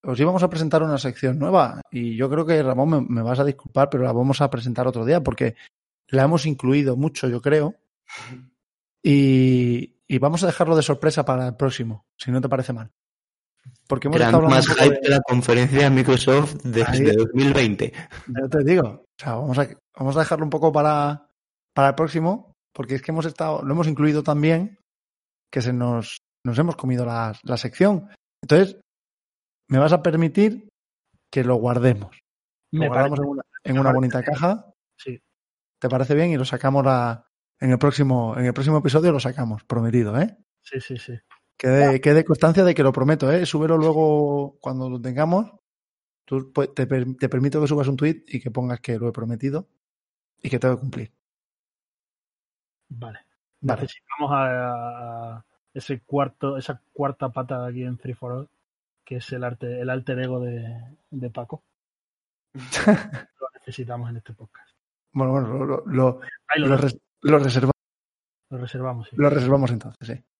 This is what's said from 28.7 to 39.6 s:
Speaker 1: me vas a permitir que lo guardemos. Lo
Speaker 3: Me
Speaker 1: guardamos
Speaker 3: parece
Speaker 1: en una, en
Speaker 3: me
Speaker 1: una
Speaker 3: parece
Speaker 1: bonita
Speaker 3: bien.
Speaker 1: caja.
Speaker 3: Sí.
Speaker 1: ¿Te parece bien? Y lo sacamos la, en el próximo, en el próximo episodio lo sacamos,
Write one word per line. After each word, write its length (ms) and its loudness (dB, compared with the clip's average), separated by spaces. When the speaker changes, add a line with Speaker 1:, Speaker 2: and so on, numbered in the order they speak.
Speaker 1:
me 100 2
vas 140 6
a 100 2
permitir 680 0
que 140 0
lo 120 4
guardemos. 600 0
Lo 80 -2
Speaker 3:
Me 80 0
Speaker 1:
guardamos 300 0
Speaker 3:
parece 60 -2
Speaker 1:
en 60 -4
una, 120 -8
en 100 -2
Speaker 3:
me 60 2
Speaker 1:
una 100 4
Speaker 3:
parece 60 4
Speaker 1:
bonita 240 0
Speaker 3:
bien. 120 -4
Speaker 1:
caja. 340 -2
Speaker 3:
Sí. 240 -14
Speaker 1:
¿Te 80 -4
parece 260 0
bien? 160 4
Y 60 0
lo 80 -2
sacamos 400 0
la, 420 0
en 140 2
el 60 4
próximo, 600 2
en 80 0
el 80 0
próximo 240 2
episodio 340 2
lo 80 0
sacamos, 440 -6